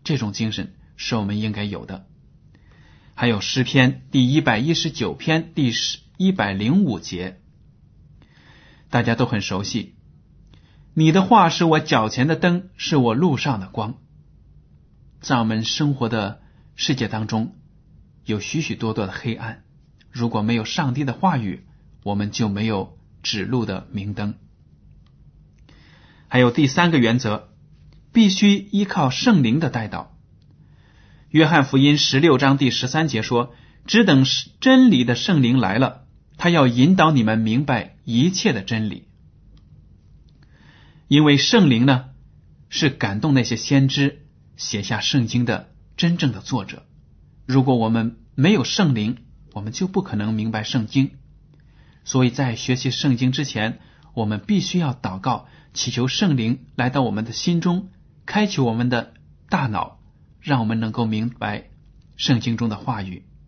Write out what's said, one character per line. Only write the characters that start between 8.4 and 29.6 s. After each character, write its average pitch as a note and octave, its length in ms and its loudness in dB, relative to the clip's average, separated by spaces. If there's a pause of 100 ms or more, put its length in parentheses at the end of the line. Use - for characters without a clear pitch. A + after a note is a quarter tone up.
大 A#2+ 140 0
家 A2+ 100 0
都 A#2+ 140 0
很 G#2+ 140 -2
熟 G2 200 -4
悉 G#2 320 -8 (1000)
：“你 D#3+ 160 4
的 F#3+ 100 4
话 F#3+ 280 6
是 - 140 -2
我 D#3+ 160 4
脚 A#2 300 0
前 B2+ 180 0
的 D#3+ 80 2
灯， F3 400 0
是 - 220 -2
我 A#2+ 160 4
路 C#3+ 240 2
上 B2 220 -2
的 F#2+ 80 -12
光。” A2+ 320 -8 (1200)
在 C3+ 160 -2
我 A#2 60 2
们 A2 200 -2
生 D3 300 -2
活 B2+ 160 -4
的 G#2 320 -6 (340)
世 - 200 -2
界 A#2 120 -4
当 A2 200 -6
中， A2+ 280 -4 (680)
有 G#2+ 140 -2
许 D#3 220 -6
许 A2+ 140 -6
多 A2 180 -6
多 G#2+ 140 -4
的 F#2+ 40 -10
黑 - 220 -8
暗， A2+ 300 -12 (480)
如 A#2 180 -4
果 A#2 140 -4
没 A2+ 100 0
有 A2+ 100 -2
上 C3 300 -4
帝 C#3+ 100 -4
的 C3+ 100 -4
话 F3 240 0
语， G#2 280 -6 (380)
我 G2+ 100 -4
们 G#2 160 -2
就 A2 180 -4
没 G2+ 200 -4
有 G2+ 320 -6 (240)
指 G2+ 200 -6
路 A2+ 220 -2
的 F#2+ 260 -8
明 G2+ 220 -8
灯。 G#2 220 -6 (1900)
还 B2+ 100 0
有 B2 140 6
第 C#3+ 160 2
三 E3+ 240 2
个 D#3 80 4
原 A#2 180 4
则， G#2+ 320 -4 (640)
必 A3 160 6
须 G3+ 420 2
依 G3+ 140 0
靠 D#3+ 240 0
圣 D3+ 320 2
灵 A#2+ 180 2
的 D#3 120 -2